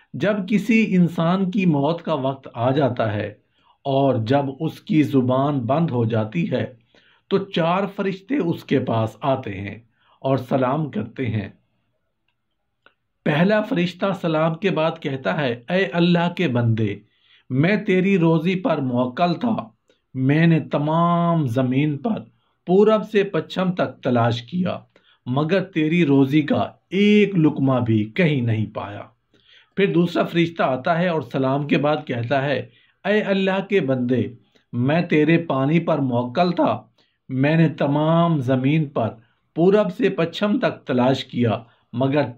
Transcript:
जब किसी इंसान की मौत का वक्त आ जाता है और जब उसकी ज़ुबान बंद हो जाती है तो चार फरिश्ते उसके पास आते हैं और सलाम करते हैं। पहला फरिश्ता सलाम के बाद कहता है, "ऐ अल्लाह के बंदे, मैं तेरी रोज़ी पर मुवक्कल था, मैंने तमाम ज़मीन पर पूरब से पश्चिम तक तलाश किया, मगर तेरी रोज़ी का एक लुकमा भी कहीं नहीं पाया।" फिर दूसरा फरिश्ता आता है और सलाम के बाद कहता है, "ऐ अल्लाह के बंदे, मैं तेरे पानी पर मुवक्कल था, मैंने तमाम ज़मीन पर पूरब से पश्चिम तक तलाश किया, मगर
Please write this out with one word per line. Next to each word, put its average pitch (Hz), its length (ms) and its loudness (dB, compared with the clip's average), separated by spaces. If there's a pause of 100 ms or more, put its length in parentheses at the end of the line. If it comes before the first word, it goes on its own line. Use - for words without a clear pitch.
(140)
जब 185 320 -2
किसी 220 360 2 (140)
इंसान 175 560 2
की 190 160 0
मौत 151 340 0
का 160 140 -4 (100)
वक्त 135 320 -6
आ 120 140 0
जाता 123 400 0
है 104 180 -4 (560)
और 135 400 2
जब 135 240 0 (120)
उसकी 156 440 0
ज़ुबान 135 600 0
बंद 147 240 0
हो 120 160 0
जाती 110 380 -2
है 113 200 -4 (640)
तो 196 140 0
चार 180 420 -2
फरिश्ते 196 540 -6
उसके 165 380 -4
पास 113 440 -2
आते 135 280 -2
हैं 101 240 -10 (460)
और 135 200 0
सलाम 135 480 -2
करते 110 360 -8
हैं। 101 220 -4 (1800)
पहला 180 360 2
फरिश्ता 180 520 -4
सलाम 160 420 -2
के 190 140 -4
बाद 160 340 -2
कहता 135 300 -4
है, 123 380 -4
"ऐ 185 200 0
अल्लाह 175 380 2
के 175 200 -2
बंदे, 113 520 0 (480)
मैं 165 340 0
तेरी 185 340 2
रोज़ी 165 400 2
पर 170 260 -2
मुवक्कल 127 520 -2
था, - 400 -4 (400)
मैंने 151 440 4 (100)
तमाम 165 800 0
ज़मीन 135 480 0
पर 220 220 -4 (480)
पूरब 208 360 4
से 196 200 0 (100)
पश्चिम 180 400 -2
तक 151 300 -4
तलाश 120 380 0
किया, 139 400 -6 (460)
मगर 156 340 0 (120)
तेरी 160 320 0
रोज़ी 139 400 4
का 104 180 0 (300)
एक 202 420 4
लुकमा 139 460 2
भी 107 220 2 (140)
कहीं 151 240 2
नहीं 110 300 -2
पाया।" 98 360 -12 (720)
फिर 190 140 2
दूसरा 170 320 2
फरिश्ता 170 440 0
आता 131 280 -2
है 175 180 0
और 151 120 -4
सलाम 139 420 -2
के 147 120 2
बाद 147 280 0
कहता 120 340 -2
है, 139 280 -4 (360)
"ऐ 208 160 2
अल्लाह 190 400 0
के 196 220 0
बंदे, 123 540 -2 (360)
मैं 143 340 0
तेरे 156 300 4 (100)
पानी 143 340 2
पर 165 200 -2
मुवक्कल 123 520 0
था, 151 300 0 (460)
मैंने 151 400 2
तमाम 156 720 0
ज़मीन 135 460 0
पर 120 200 -4 (480)
पूरब 190 340 4
से - 200 -2
पश्चिम 185 500 -2
तक - 280 -2
तलाश 131 360 0
किया, 117 320 0 (380)
मगर 135 300 0 (140)